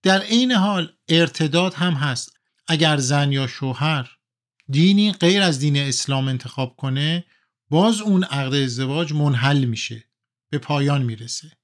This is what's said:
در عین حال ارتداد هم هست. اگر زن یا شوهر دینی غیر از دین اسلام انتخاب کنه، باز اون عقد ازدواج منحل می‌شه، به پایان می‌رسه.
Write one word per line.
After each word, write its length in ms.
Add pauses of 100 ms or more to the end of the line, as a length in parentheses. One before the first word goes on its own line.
در 180
عین 300
حال 420 (140)
ارتداد 680
هم 200
هست. 440 (300)
اگر 300
زن 340
یا 160
شوهر 720 (520)
دینی 420
غیر 300
از 180
دین 180
اسلام 500
انتخاب 480
کنه، 500 (440)
باز 320
اون 220
عقد 300
ازدواج 600
منحل 520
می‌شه، 380 (460)
به 80
پایان 440
می‌رسه. 500 (120)